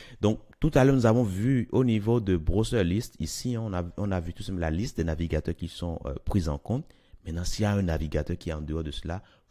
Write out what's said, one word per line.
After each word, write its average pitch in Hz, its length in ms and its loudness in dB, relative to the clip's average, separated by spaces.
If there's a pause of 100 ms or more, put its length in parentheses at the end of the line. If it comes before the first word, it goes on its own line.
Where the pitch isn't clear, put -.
(220)
Donc, 107 180 2 (200)
tout 156 140 2
à 139 100 8
l'heure, 139 120 8
nous 123 100 4
avons 117 180 6
vu 110 480 0
au 127 120 4
niveau 113 360 2
de 95 180 2
Browser 98 460 2
List, 90 360 0
ici, 120 400 -4
on 113 140 -4
a, 90 100 -2 (140)
on 101 140 -2
a 92 80 0
vu 85 140 -6
tout - 80 -12
simplement 90 240 -4
la 80 60 0
liste 95 260 -2
des 82 60 0
navigateurs 80 520 -2
qui 87 120 -8
sont, 85 380 -6
euh, 69 100 -6 (100)
pris 87 220 2
en 73 100 -2
compte. 127 280 -4 (380)
Maintenant, 82 200 -6
s'il - 200 -2
y - 20 2
a 104 60 2
un 101 120 0
navigateur 80 520 -2
qui - 140 -10
est 80 40 -4
en 76 80 -6
dehors 78 220 -6
de 78 60 -6
cela, 82 320 -8 (300)